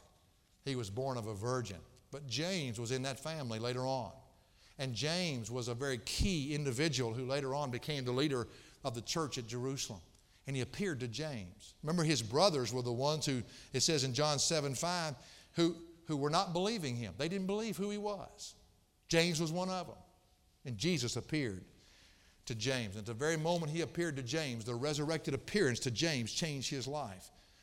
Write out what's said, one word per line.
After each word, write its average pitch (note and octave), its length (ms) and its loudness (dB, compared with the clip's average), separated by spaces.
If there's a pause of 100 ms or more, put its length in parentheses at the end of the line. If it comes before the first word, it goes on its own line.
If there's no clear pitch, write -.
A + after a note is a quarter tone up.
(640)
He C#3 100 -2
was A2+ 140 -2
born B2+ 280 -2
of G#2+ 100 -4
a G#2+ 80 -4
virgin. A2 420 -2 (320)
But C#3 180 -12
James C#3 500 -2
was A#2 140 -2
in C3 120 0
that C3+ 160 -2
family C#3+ 400 -4
later B2 220 -2
on. B2+ 300 -2 (680)
And C3 160 -2
James C#3+ 560 0
was A#2+ 160 -2
a A#2+ 80 -2
very C3 240 -2
key D3+ 560 2
individual C3 580 2
who B2+ 120 -2
later C3+ 280 0
on C#3+ 160 0
became B2+ 340 -4
the B2 80 0
leader B2+ 360 2 (360)
of B2+ 120 -2
the A#2 60 -6
church D3+ 360 -2
at A#2+ 80 -4
Jerusalem. B2 560 -4 (460)
And C#3 80 -2
he B2+ 80 0
appeared F3 380 -2
to B2+ 60 -2
James. A#2 760 -8
Remember, E3 200 2
his D3 200 4
brothers B2+ 500 6
were B2+ 80 0
the A#2+ 100 0
ones C#3 360 2
who, B2+ 160 2 (280)
it B2+ 100 2
says D3+ 220 4
in C3+ 100 0
John D3 260 4
seven C#3+ 340 2
five, E3 400 0 (400)
who, E3+ 220 4 (300)
who D#3 120 0
were D3 140 2
not F3+ 200 4
believing F3 440 2
him. A2 220 -4
They D3+ 120 0
didn't F#3+ 180 0
believe G#3 300 -2
who G3+ 140 0
he G#3 80 -4
was. - 560 -8 (520)
James E3 320 4
was D#3+ 120 0
one F3+ 180 0
of F#3 180 -4
them. A2 100 -14 (680)
And A#2+ 120 -4
Jesus A#2+ 380 2
appeared A2+ 480 -2 (840)
to B2 100 -4
James. A2+ 400 0
And A2 40 -6
at G#2 60 -8
the A#2 80 -4
very D3+ 240 2
moment D#3+ 340 2
he E3 100 0
appeared E3 340 -2
to B2+ 80 -4
James, A#2+ 420 -2
the A#2+ 80 -2
resurrected D3 600 0
appearance C3 480 2
to B2 100 0
James B2 420 0
changed C#3+ 360 -2
his C3 180 -2
life A#2+ 420 -6 (340)